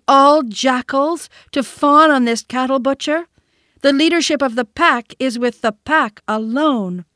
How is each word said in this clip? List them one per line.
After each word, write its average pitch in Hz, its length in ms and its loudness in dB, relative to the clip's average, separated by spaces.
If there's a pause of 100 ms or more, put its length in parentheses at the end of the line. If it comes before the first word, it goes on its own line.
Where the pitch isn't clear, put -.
all 277 360 6
jackals 262 840 -4 (220)
to 277 140 -4
fawn 294 480 2
on 269 120 2
this 233 180 -2
cattle 262 360 -4
butcher? 277 480 -4 (540)
The 277 120 2
leadership 311 480 0
of 262 140 -2
the 240 100 -2
pack 285 540 -2
is 254 200 -4
with 240 240 -4
the 226 100 -2
pack 269 560 -2
alone. 220 760 -4 (120)